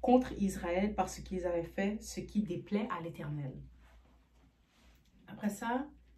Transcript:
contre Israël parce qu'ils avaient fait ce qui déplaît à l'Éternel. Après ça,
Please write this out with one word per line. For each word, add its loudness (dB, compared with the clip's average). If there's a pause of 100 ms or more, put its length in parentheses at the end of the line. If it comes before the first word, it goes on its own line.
contre 6
Israël 2
parce 0
qu'ils -2
avaient 0
fait -2
ce -10
qui 0
déplaît -2
à -4
l'Éternel. -6 (1700)
Après -4
ça, -2 (300)